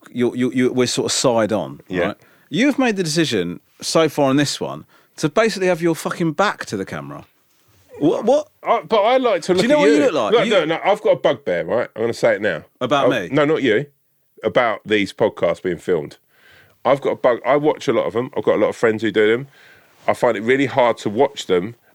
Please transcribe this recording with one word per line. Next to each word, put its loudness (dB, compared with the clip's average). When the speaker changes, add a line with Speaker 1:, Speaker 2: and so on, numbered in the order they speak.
Speaker 1:
you, -2
you, -2
you, 2
we're 2
sort -2
of -2
side 2
on, -4
Speaker 2:
Yeah. -4
Speaker 1:
right? -8
You've 0
made 0
the -4
decision -2
so 2
far 0
on 2
this -2
one -8
to -2
basically 0
have -2
your 0
fucking -4
back -2
to -8
the -6
camera. -12
What? 0
What? 2
Speaker 2:
I, 0
but 0
I 2
like 0
to -6
Speaker 1:
Do 2
Speaker 2:
look 2
Speaker 1:
you 0
know 4
Speaker 2:
at 4
Speaker 1:
what 4
Speaker 2:
you. 6
Speaker 1:
you 4
look 2
like? 0
Speaker 2:
Look, 4
Speaker 1:
You -2
Speaker 2:
no, 4
no, -2
I've 2
got 2
a 4
bugbear, -2
right? -2
I'm -4
gonna -2
say 2
it -10
now. -2
Speaker 1:
About 0
Speaker 2:
I, -2
Speaker 1:
me? -8
Speaker 2:
No, 2
not 0
you. 2
About 0
these 0
podcasts -2
being -4
filmed. -4
I've 2
got -2
a -4
bug. 0
I 2
watch -2
a 0
lot 0
of -4
them. -4
I've -4
got 2
a 0
lot 2
of -4
friends 0
who -2
do 2
them. -2
I 0
find 0
it -6
really 2
hard 2
to -6
watch -2
them -2